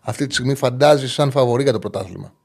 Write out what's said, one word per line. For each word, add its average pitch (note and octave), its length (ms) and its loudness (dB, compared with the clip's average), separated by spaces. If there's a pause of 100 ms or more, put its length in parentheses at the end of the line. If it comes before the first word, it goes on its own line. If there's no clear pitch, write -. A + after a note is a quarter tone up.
αυτή C#3 260 -6
τη C3 60 -8
στιγμή C3 220 -2
φαντάζει C3 540 2
σαν C#3+ 220 0
φαβορί B2+ 320 2
για C#3 80 2
το A2 80 -2
πρωτάθλημα. F#2+ 540 -10 (120)